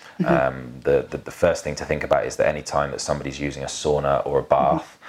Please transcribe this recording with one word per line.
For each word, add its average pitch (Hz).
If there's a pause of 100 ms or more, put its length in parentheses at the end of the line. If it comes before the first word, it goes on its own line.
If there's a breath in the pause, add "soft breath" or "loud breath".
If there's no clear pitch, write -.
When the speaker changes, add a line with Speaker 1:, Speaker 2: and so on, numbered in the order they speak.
(200 loud breath)
Speaker 1:
Mm-hmm. 69
Speaker 2:
um, 65
the, 69
the, -
the -
first -
thing 76
to -
think 76
about 67
is 65
that -
any 76
time 71
that -
somebody's 69
using 69
a 65
sauna 71
or 71
a 65
Speaker 1:
Mm-hmm. -
Speaker 2:
bath, 71 (100)